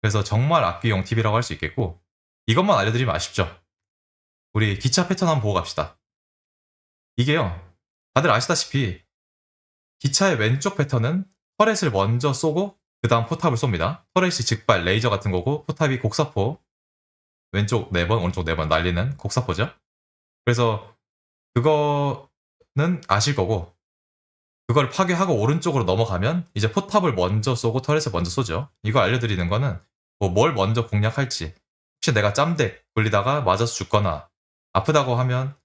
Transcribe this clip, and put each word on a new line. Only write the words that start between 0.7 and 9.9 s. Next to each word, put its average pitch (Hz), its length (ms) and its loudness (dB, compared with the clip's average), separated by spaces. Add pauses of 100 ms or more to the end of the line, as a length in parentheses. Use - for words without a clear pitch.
팁이라고 110 320 0
할 120 60 2
수 - 120 -6
있겠고 85 460 -6 (460)
이것만 175 320 2
알려드리면 110 380 0
아쉽죠? - 440 -4 (960)
우리 107 240 0
기차 175 300 0
패턴 180 200 -2
한번 151 140 0
보고 104 140 -2
갑시다. - 440 -4 (1160)
이게요. 123 500 0 (460)
다들 143 160 4
아시다시피 127 720 0 (960)